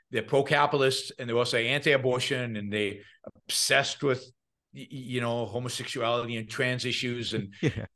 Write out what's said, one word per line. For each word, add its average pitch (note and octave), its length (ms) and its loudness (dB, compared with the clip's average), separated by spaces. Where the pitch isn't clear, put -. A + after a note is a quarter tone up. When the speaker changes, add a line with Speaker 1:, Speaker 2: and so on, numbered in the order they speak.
Speaker 1:
they're A2+ 100 0
pro-capitalists C#3 960 2
and B2 100 -6
they're A#2 80 0
also A#2+ 220 4
anti-abortion B2+ 960 2
and G2+ 160 -6
they G#2 280 0
obsessed - 580 0
with, C3 160 2
y-, C3+ 100 -16
y-, - 80 -14
you B2+ 300 -6
know, A#2 260 -2
homosexuality A#2+ 880 -4
and A2 120 -8
trans B2+ 360 -2
issues A#2+ 500 -4
and G2+ 220 -4
Speaker 2:
<laughs> - 40 -20
Yeah. - 360 0